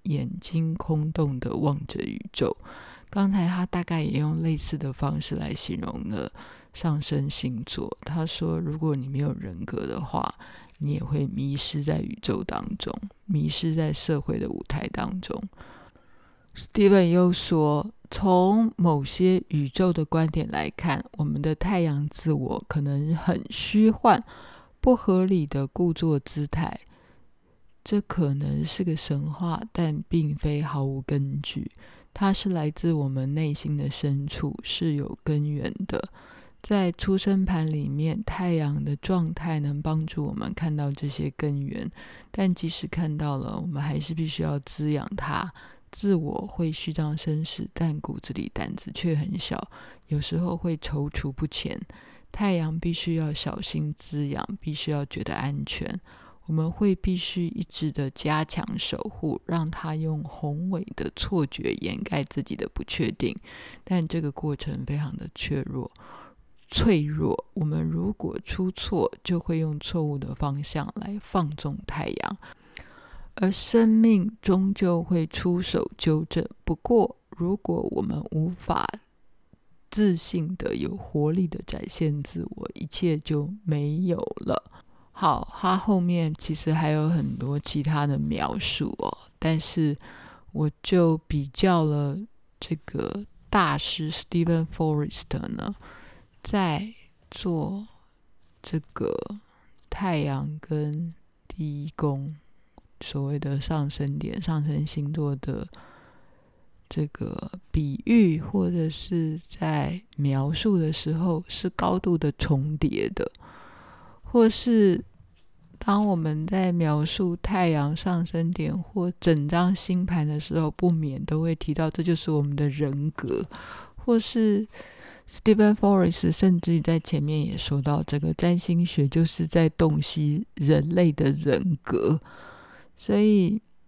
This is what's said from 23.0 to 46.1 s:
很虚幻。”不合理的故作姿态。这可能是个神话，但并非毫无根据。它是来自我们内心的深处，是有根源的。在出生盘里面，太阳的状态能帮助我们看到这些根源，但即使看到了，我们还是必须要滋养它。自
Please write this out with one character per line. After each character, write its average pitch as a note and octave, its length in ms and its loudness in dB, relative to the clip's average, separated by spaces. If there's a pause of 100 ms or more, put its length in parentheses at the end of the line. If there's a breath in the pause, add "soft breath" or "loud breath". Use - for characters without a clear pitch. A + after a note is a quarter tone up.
很 - 340 0
虚 G#3+ 400 4
幻。” A3 320 6 (600 loud breath)
不 B3+ 140 8
合 F#3 300 4
理 F#3 200 4
的 F#3 220 -2
故 F3 260 2
作 D#3 260 2
姿 D3 280 -6
态。 - 320 -2 (1040 soft breath)
这 G#3 180 0
可 D3 320 0
能 C#3+ 320 0
是 - 180 -4
个 E3 120 0
神 D3 360 -4
话， E3 300 -4 (100)
但 D#3 380 0
并 D3+ 260 2
非 D3 260 0
毫 C#3+ 220 -2
无 C3+ 200 -2
根 C#3 380 -2
据。 - 300 -8 (400 loud breath)
它 G3 220 2
是 - 160 -2
来 D#3 220 0
自 E3+ 200 0
我 D3 160 2
们 C3+ 280 -2
内 D#3 180 0
心 D3+ 240 -4
的 C#3+ 140 -2
深 C#3 340 -2
处， - 380 -4
是 D#3+ 320 -2
有 - 280 -4
根 D3 240 0
源 D3 240 -2 (160)
的。 - 220 -4 (540 loud breath)
在 F#3+ 300 2
出 - 220 0
生 G3 300 2
盘 E3 240 2
里 D3+ 180 -2
面， D3+ 360 0
太 F3+ 300 0
阳 D3 300 0
的 C#3+ 120 -2
状 E3+ 360 0
态 D#3+ 280 -2
能 C#3+ 200 -2
帮 D#3 280 0
助 D3 180 -4
我 C#3+ 80 -4
们 - 220 -6
看 D#3 200 -2
到 C#3+ 160 0
这 C#3 160 -6
些 C#3+ 300 -4
根 C#3+ 260 -2
源， - 240 -6 (440 loud breath)
但 F#3+ 220 2
即 - 140 -4
使 E3 200 -6
看 D#3+ 280 -2
到 D3 220 -2
了， - 240 -6
我 D#3 60 -6
们 C#3+ 120 -4
还 C#3+ 200 -2
是 D#3 160 -6
必 D#3+ 100 0
须 D#3 160 -4
要 D3+ 200 0
滋 D3+ 300 -4
养 D3 240 -2
它。 D3+ 380 -4 (360 loud breath)
自 G3+ 260 0